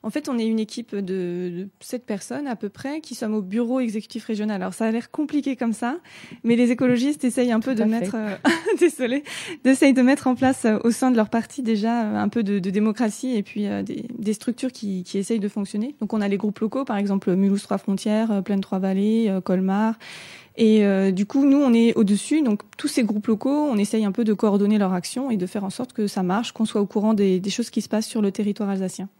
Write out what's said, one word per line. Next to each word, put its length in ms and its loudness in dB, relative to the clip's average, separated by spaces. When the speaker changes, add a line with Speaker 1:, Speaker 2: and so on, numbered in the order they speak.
Speaker 1:
En 60 -6
fait, 180 -6
on 100 -2
est 80 0
une 140 0
équipe 340 -8
de, 60 -4
de 680 -6
sept 260 -10
personnes 420 -8
à 100 -6
peu 100 -8
près 340 -8
qui 140 -16
sommes 200 -4
au 60 -2
bureau 380 -2
exécutif 460 -6
régional. 360 -4
Alors, 120 -6
ça 120 -4
a 60 0
l'air 180 -4
compliqué 460 -4
comme 160 -2
ça, 280 -4
mais 140 4
les 140 4
écologistes 520 2
essayent 280 2
un 100 4
peu 140 -2
Speaker 2:
Tout 20 0
Speaker 1:
de 60 2
Speaker 2:
à 20 4
fait. 60 2
Speaker 1:
mettre, 240 -2
euh, 280 -4
<laughs> 360 2
désolée, 440 2
d'essayer 300 6
de 80 4
mettre 260 4
en 80 2
place, 300 0
euh, 180 2
au 80 4
sein 200 2
de 40 4
leur 140 2
parti 320 -4
déjà, 420 0
euh, 140 -2
un 100 0
peu 160 0
de, 160 0
de 120 -2
démocratie 680 0
et 60 -2
puis, 240 -6
euh, 160 -4
des, 240 -8
des 160 -2
structures 380 -4
qui, 320 -6
qui 140 -6
essayent 220 -2
de 80 -2
fonctionner. 540 -4
Donc, 120 -4
on 60 0
a 80 0
les 100 0
groupes 220 -2
locaux, 240 -2
par 140 -4
exemple, 380 0
Mulhouse 280 2
Trois 140 -2
Frontières, 540 0
euh, 100 0
Plaine 200 -2
Trois 180 -4
Vallées, 500 2
euh, 100 0
Colmar. 540 0
Et, 260 6
euh, 280 4
du 140 0
coup, 200 2
nous, 120 6
on 160 4
est 200 6
au-dessus. 480 2
Donc, 220 2
tous 140 -4
ces 140 2
groupes 240 -2
locaux, 420 0
on 80 0
essaye 260 0
un 80 0
peu 140 0
de 80 2
coordonner 440 4
leur 140 2
action 400 -4
et 60 0
de 80 -2
faire 180 -6
en 60 -4
sorte 240 -8
que 140 -2
ça 160 -2
marche, 280 0
qu'on 140 -2
soit 160 -2
au 40 2
courant 280 0
des, 260 4
des 100 -4
choses 200 -4
qui 120 -2
se 60 -8
passent 200 -2
sur 140 -2
le 100 2
territoire 380 -2
alsacien. 380 -4